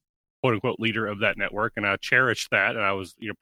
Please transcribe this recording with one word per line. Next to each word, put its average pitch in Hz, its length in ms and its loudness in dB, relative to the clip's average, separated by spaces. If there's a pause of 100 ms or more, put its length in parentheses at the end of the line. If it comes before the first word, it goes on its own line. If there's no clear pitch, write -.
(420)
quote 123 120 4
unquote 107 260 -2
leader 110 260 0
of 104 140 -4
that 104 180 0
network. 98 380 -2
And 104 100 -2
I 98 100 2
cherished 123 540 2
that, 107 240 2
and 110 100 -2
I 98 80 2
was, 95 260 -6
you 113 100 -10
know, 101 140 -6